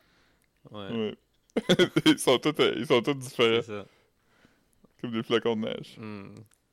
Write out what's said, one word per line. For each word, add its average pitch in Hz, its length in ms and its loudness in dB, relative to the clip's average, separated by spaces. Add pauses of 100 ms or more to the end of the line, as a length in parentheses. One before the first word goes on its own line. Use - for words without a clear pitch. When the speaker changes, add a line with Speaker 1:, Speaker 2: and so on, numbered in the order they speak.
(720)
Speaker 1:
Ouais. 101 260 -14
Speaker 2:
Ouais. 107 180 -6 (520)
<laughs> 180 400 2
Ils 151 120 4
sont 127 200 2
tous, 151 220 -2
euh, 98 160 4
ils 120 100 -6
sont 123 160 4
tous 143 120 -2
différents. 123 480 0
Speaker 1:
C'est 104 100 -8
ça. 101 140 -12 (1160)
Speaker 2:
Comme 123 100 -8
des 113 100 -2
flocons 117 340 0
de 107 60 -4
neige. - 360 -8
Speaker 1:
Hmm. 104 300 -14 (440)